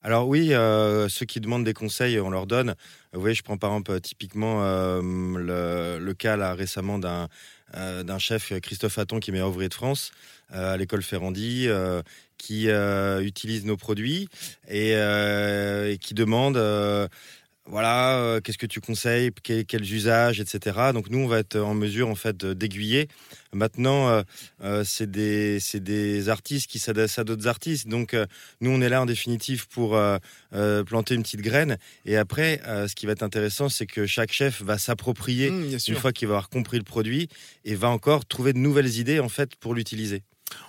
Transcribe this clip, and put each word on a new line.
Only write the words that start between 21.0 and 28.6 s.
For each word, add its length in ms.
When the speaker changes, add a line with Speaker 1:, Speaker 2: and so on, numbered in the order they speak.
Speaker 1:
nous, 80
on 80
va 120
être 200
en 160
mesure 340
en 60
fait 200
de, 180
d'aiguiller. 540
Maintenant, 560
euh, 140
euh, 200
c'est 260
des, 500
c'est 200
des 500
artistes 400
qui 100
s'adressent 400
à 40
d'autres 240
artistes. 400
Donc 280
euh, 100